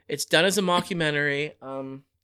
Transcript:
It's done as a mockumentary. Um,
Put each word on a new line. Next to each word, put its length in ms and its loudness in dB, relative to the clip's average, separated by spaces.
It's 180 -6
done 200 4
as 120 2
a 40 2
mockumentary. 1000 0
Um, 420 -10